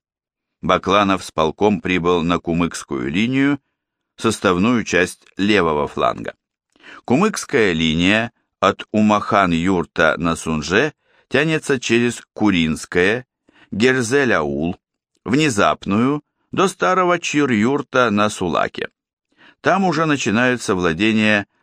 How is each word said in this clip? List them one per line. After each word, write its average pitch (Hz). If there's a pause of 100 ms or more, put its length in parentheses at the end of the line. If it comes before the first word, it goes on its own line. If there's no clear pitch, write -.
(640)
Бакланов 92
с -
полком 80
прибыл 90
на 85
Кумыкскую 80
линию, 135 (560)
составную 104
часть - (100)
левого 87
фланга. 57 (680)
Кумыкская 135
линия 85 (280)
от 95
Умахан-Юрта 95
на 82
Сунже 95 (360)
тянется 147
через 120 (100)
Куринское, 90 (440)
Герзель-аул, 107 (480)
Внезапную – 117 (340)
до 185
старого 180
Чир-юрта 127
на 104
Сулаке. 67 (720)
Там 185
уже 160
начинаются 123
владения 104 (160)